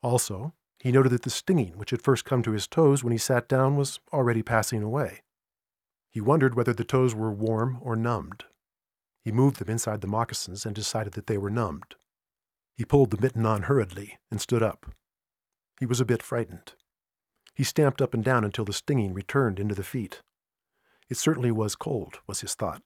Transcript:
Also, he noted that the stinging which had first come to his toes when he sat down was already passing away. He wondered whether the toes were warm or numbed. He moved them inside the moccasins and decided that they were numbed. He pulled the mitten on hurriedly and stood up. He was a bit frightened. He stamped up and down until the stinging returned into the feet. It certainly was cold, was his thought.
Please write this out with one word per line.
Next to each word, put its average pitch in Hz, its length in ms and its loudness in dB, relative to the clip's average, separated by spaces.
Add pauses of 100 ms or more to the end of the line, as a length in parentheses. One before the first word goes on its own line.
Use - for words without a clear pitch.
Also, 120 520 -2 (260)
he 123 140 0
noted 131 180 6
that 120 120 0
the 127 60 -4
stinging 113 480 0
which 104 120 -12
had 123 120 -2
first 131 220 2
come 127 180 0
to 113 120 0
his 101 140 -4
toes 143 360 4
when 120 80 0
he 117 60 2
sat 120 320 0
down 131 260 4
was 143 240 -2 (140)
already 120 280 2
passing 110 400 0
away. 113 400 -4 (880)
He 110 120 -6
wondered 135 340 4
whether 123 180 2
the 113 120 -4
toes 127 280 2
were 110 200 -2
warm 113 480 0
or 117 160 -4
numbed. 110 480 -4 (760)
He 113 80 -4
moved 131 260 4
them 98 120 -8
inside 110 300 -4
the - 80 -8
moccasins 101 580 -4
and 107 80 -6
decided 107 400 -6
that - 140 -10
they 107 100 0
were 101 140 -4
numbed. 104 440 -4 (800)
He 113 100 -6
pulled 135 260 4
the 98 100 -2
mitten 113 240 0
on 107 180 2
hurriedly 104 540 -2 (140)
and 107 100 -4
stood 113 220 2
up. - 240 -4 (920)
He 131 60 -2
was 120 140 0
a 123 60 2
bit 110 180 0
frightened. 117 500 -8 (800)
He 139 100 -2
stamped 139 380 2
up 135 120 0
and 117 100 -2
down 123 200 4
until 101 220 -2
the 101 80 -6
stinging 107 400 0
returned 101 460 0
into 104 160 -2
the 98 80 -6
feet. - 380 -8 (880)
It 127 80 -4
certainly 131 340 2
was 107 240 0
cold, - 500 -6
was - 160 -8
his - 140 -8
thought. 85 300 -6